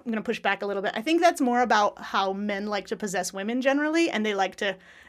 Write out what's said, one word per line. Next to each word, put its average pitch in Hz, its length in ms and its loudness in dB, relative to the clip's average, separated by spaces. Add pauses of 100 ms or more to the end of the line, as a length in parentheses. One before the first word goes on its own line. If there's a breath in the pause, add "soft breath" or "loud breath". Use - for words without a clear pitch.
I'm 233 60 -4
gonna 214 100 -2
push 220 180 -4
back 196 240 0
a - 40 -2
little 196 160 -2
bit. 208 120 -2
I 226 60 -6
think 320 200 2
that's 349 200 4
more 240 200 2
about 214 380 2
how 196 340 -2
men 202 340 -4
like 202 200 -4
to 220 80 -8
possess 190 380 -4
women 214 280 -4
generally, 302 500 2
and 214 140 0
they 208 100 0
like 190 220 0
to, 196 180 -2 (340 loud breath)